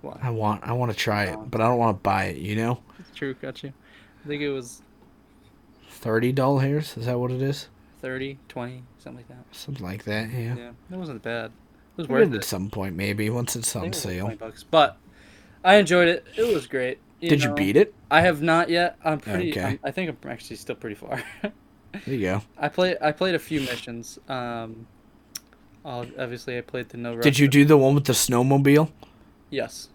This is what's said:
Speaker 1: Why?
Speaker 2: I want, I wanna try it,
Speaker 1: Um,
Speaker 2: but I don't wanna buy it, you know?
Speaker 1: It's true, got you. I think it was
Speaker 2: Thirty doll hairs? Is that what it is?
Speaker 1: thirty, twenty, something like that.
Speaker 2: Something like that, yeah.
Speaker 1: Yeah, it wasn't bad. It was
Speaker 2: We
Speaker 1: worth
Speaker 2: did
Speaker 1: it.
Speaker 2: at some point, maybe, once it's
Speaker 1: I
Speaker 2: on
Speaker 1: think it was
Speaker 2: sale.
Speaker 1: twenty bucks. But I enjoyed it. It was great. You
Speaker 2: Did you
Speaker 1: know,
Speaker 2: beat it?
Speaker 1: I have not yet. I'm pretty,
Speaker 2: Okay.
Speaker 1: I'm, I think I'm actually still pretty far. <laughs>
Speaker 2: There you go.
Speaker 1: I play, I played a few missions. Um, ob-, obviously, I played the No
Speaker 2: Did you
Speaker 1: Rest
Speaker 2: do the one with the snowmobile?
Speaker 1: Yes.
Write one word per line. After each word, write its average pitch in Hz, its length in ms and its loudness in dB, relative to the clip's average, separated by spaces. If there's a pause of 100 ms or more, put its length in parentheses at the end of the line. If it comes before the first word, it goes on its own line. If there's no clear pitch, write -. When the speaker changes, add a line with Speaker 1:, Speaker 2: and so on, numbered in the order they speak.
Speaker 1:
Why? - 200 -14
Speaker 2:
I 131 80 -4
want, 107 340 0
I 113 100 -6
wanna 120 200 0
try 104 320 0
it, 95 100 -6
Speaker 1:
Um, 113 140 -14
Speaker 2:
but 113 120 -2
I 113 60 4
don't 123 100 4
wanna 113 160 4
buy 98 320 0
it, 87 120 -6
you 98 180 -6
know? 117 240 -2 (200)
Speaker 1:
It's - 160 -20
true, 139 200 -8
got - 280 -12
you. 135 100 -12 (500)
I 147 40 -14
think 147 140 -6
it 147 80 -2
was 131 320 -8 (1080)
Speaker 2:
Thirty 117 420 0
doll 135 280 2
hairs? 143 380 0
Is 117 100 -6
that 123 120 -2
what 123 120 -2
it 127 100 -4
is? 139 260 -4 (340)
Speaker 1:
thirty, 135 460 -8
twenty, 123 360 -12 (140)
something 123 200 -18
like 120 100 -20
that. 127 160 -20 (120)
Speaker 2:
Something 131 300 -12
like 101 200 -10
that, 107 260 -4
yeah. 120 240 -6
Speaker 1:
Yeah, 120 160 -14 (200)
it 185 40 -12
wasn't 156 260 -10
bad. 117 260 -6
It 117 40 -16 (460)
was 165 100 -8
Speaker 2:
We 135 80 -2
Speaker 1:
worth 202 140 2
Speaker 2:
did 117 60 -4
Speaker 1:
it. - 20 -4
Speaker 2:
at 95 80 -6
some 98 240 -6
point, 95 260 -8
maybe, 104 340 -4
once 120 280 -6
it's - 180 -6
Speaker 1:
I 113 40 -4
Speaker 2:
on - 40 -6
Speaker 1:
think 104 120 -6
it - 20 -6
was - 60 -8
Speaker 2:
sale. 90 220 -6
Speaker 1:
twenty 110 120 -8
bucks. 113 260 -16
But 156 340 2 (680)
I 190 100 10
enjoyed 180 320 6
it. 175 180 0 (120)
It 226 160 2
was 147 140 -2
great. 127 320 -4 (200)
You 170 100 -4
Speaker 2:
Did 143 140 6
you 120 60 2
Speaker 1:
know, - 60 -2
Speaker 2:
beat 98 200 2
it? 202 180 6 (160)
Speaker 1:
I 160 120 8
have 165 200 2
not 165 280 4
yet. 170 340 0
I'm 156 160 0
pretty, 180 320 -4
Speaker 2:
Okay. 110 100 -4
Speaker 1:
I'm, - 220 -2
I 139 80 -4
think 180 180 -4
I'm 135 220 -12
actually 117 240 -14
still - 200 -10
pretty 104 200 -10
far. - 260 -8 (220)
<laughs> 214 80 -6 (540)
Speaker 2:
There 131 80 -4
you 120 80 -2
go. 95 200 0 (160)
Speaker 1:
I 147 120 -2
play, 180 320 2
I 151 100 2
played 180 220 0
a 156 60 0
few 151 220 -4
missions. 120 580 -10 (100)
Um, 117 560 -8 (960)
ob-, 123 360 -10
obviously, 123 360 -8
I 120 60 -4
played 123 280 -10
the 120 80 -14
No 120 220 -6
Speaker 2:
Did 120 200 4
you 143 80 8
Speaker 1:
Rest 131 60 4
Speaker 2:
do 143 120 10
the 151 120 8
one 135 180 6
with 143 100 2
the 131 80 2
snowmobile? 139 800 6 (580)
Speaker 1:
Yes. 117 460 -8